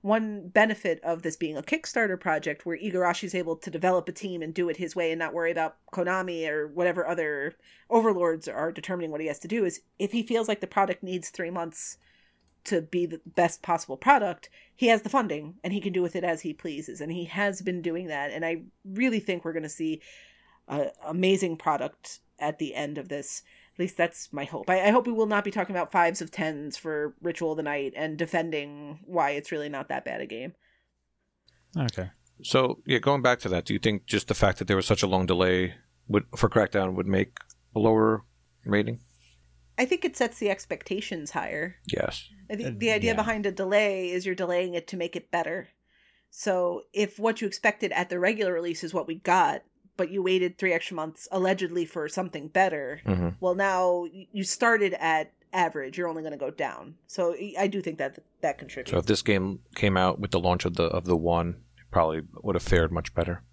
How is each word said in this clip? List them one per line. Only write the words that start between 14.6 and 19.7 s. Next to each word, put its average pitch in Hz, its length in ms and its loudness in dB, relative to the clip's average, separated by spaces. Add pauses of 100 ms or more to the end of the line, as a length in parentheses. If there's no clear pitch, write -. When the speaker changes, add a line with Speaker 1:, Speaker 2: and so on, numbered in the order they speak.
Speaker 1:
he 254 120 2
has 226 160 6
the 214 60 -6
funding 170 540 -2
and 180 80 -4
he 202 80 -2
can 196 140 -4
do 180 80 0
with 175 160 -2
it 175 80 -2
as 165 160 -2
he 160 120 -6
pleases. 156 460 -10
And 151 140 -8
he 175 120 -6
has 190 360 -2
been 180 200 -4
doing 170 260 -4
that. 143 240 -4
And 160 140 -6
I 165 180 -4 (200)
really 220 380 0
think 180 240 -4
we're 165 80 -4
gonna 156 160 -6
see 160 320 -4 (680)